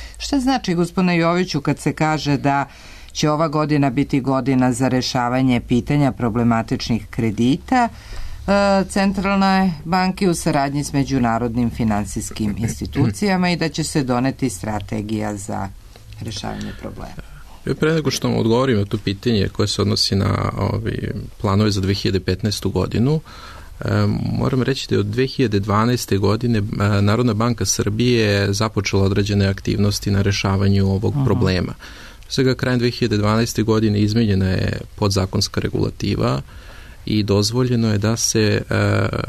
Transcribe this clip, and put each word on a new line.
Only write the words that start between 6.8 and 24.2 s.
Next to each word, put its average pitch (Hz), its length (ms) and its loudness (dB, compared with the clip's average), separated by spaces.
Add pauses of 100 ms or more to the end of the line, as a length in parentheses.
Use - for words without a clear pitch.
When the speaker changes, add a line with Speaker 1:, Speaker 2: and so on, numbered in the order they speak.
Speaker 1:
kredita, 123 840 0
e, - 960 0
Centralne 196 880 2 (120)
banke 185 440 0
u 170 60 2
saradnji 143 500 0
s - 80 -8
međunarodnim 120 800 0
finansijskim 104 880 -2
Speaker 2:
<clears throat> 113 80 0
Speaker 1:
institucijama 180 840 0
i 170 60 0
da 160 120 -2
će 147 160 -4
se 151 200 0
doneti 127 460 0
strategija 107 840 -4
za 101 320 -6 (520)
rešavanje 104 600 -8
problema? 98 420 -12 (440)
Speaker 2:
E, 135 80 -2
pre 160 200 0
nego 143 160 0
što - 180 -2
vam 117 100 0
odgovorim 113 400 2
na 101 60 0
to 104 140 -4
pitanje 101 500 0
koje 104 200 -2
se - 140 -2
odnosi 101 340 0
na, 98 360 0 (200)
ovi, - 380 -4 (300)
planove 104 300 2
za 101 100 0
dve 95 140 2
hiljade 98 260 0
petnaestu 95 500 -2
godinu, 95 500 0 (600)
e, - 40 -6 (480)